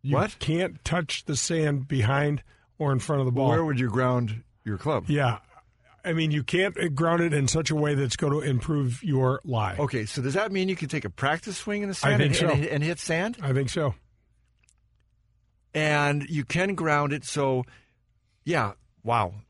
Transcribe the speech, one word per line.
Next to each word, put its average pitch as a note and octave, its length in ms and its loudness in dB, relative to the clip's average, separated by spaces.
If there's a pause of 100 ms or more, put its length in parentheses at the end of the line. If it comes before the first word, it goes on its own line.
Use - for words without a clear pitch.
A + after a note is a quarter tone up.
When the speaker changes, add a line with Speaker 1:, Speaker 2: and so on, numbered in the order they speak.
Speaker 1:
You C3+ 120 0
Speaker 2:
What? G3 240 0
Speaker 1:
can't F3 460 -2
touch - 400 -2
the - 100 -4
sand C#3+ 540 0
behind C#3 560 2 (340)
or C#3 140 0
in B2+ 80 2
front D3 200 -2
of C3 60 2
the B2+ 60 0
ball. C3+ 160 2
Speaker 2:
Where D#3 160 4
would C#3 160 0
you B2+ 100 0
ground A#2+ 540 0 (200)
your G#2 140 -4
club? B2 300 -2
Speaker 1:
Yeah. C3+ 300 0 (680)
I F3 80 -2
mean, D#3+ 180 2
you D3 140 0
can't F#3 500 0
ground E3+ 280 2
it E3+ 120 0
in C#3 140 2
such D#3 240 0
a - 20 0
way D3 220 0
that's C3+ 180 0
gonna D3 240 0
improve C3+ 640 0
your C3 400 2
lie. A2 340 -2
Speaker 2:
Okay, B2 300 -2
so C3 160 -6
does C3+ 120 -2
that G3+ 180 0
mean F#3+ 160 0
you F#3 80 -2
can D3+ 120 -8
take D3+ 160 -4
a G2+ 60 -4
practice D#3+ 460 -2
swing G#3 260 -4
in G3+ 60 -4
the F#3 160 -6
Speaker 1:
I C#3+ 60 6
Speaker 2:
sand C3 120 4
Speaker 1:
think C#3+ 180 4
Speaker 2:
and, D#3+ 100 4
Speaker 1:
so. D3 40 4
Speaker 2:
and, C#3+ 120 2
and D3 180 -2
hit E3 160 -2
sand? F3+ 420 -2
Speaker 1:
I C#3 100 -2
think C3+ 160 0
so. D3 280 -2 (1800)
Speaker 2:
And D3 540 0
you D3+ 160 -4
can F#3 300 -2
ground D3 380 0
it, D3 120 -6
so, C3+ 400 0 (800)
yeah, C3 280 0 (300)
wow. A2+ 320 0 (160)